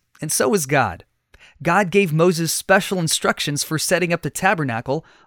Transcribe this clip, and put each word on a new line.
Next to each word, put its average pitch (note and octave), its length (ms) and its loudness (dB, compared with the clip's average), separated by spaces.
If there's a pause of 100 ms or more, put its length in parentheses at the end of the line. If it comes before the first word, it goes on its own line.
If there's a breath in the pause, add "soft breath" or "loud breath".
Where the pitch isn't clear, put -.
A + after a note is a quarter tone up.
(200)
and D#3 120 -6
so A3 160 2
was G3 180 -2
God. B2 380 0 (580 soft breath)
God F3 280 2
gave G3 220 2
Moses E3 400 2
special - 460 2
instructions D#3 640 -2
for D#3 160 -4
setting E3+ 340 0
up E3+ 100 -2
the C#3+ 80 -4
tabernacle D3+ 760 -2 (200 soft breath)